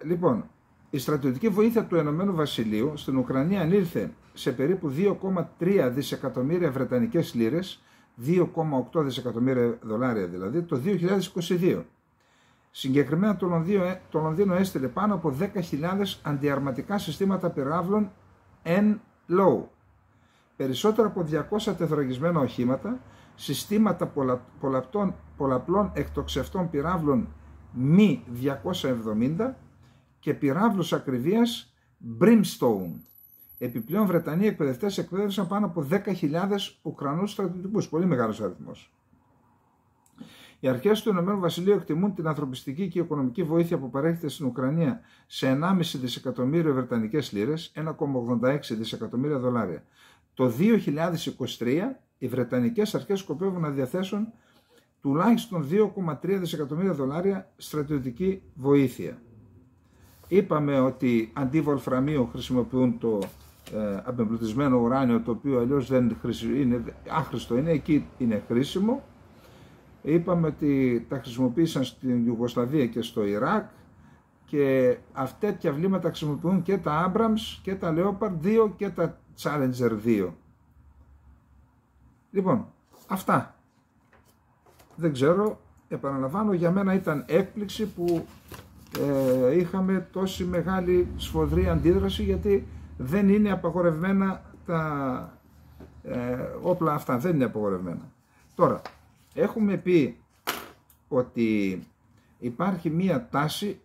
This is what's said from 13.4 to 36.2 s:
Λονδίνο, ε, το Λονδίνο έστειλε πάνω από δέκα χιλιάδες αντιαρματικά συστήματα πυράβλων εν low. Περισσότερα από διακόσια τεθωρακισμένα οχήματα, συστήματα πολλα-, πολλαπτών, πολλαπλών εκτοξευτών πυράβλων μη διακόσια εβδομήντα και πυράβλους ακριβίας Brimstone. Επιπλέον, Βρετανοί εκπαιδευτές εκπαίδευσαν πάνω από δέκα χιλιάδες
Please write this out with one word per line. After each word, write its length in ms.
Λονδίνο, 360
ε, 260
το 100
Λονδίνο 340
έστειλε 340
πάνω 260
από 160
δέκα 320
χιλιάδες 600
αντιαρματικά 760
συστήματα 520
πυράβλων 640
εν 380
low. 340
Περισσότερα 520
από 160
διακόσια 520
τεθωρακισμένα 640
οχήματα, 600
συστήματα 720
πολλα-, 380
πολλαπτών, 560
πολλαπλών 560
εκτοξευτών 760
πυράβλων 580
μη 580
διακόσια 600
εβδομήντα 680
και 140
πυράβλους 600
ακριβίας 800
Brimstone. 800
Επιπλέον, 480
Βρετανοί 420
εκπαιδευτές 500
εκπαίδευσαν 500
πάνω 180
από 160
δέκα 320
χιλιάδες 680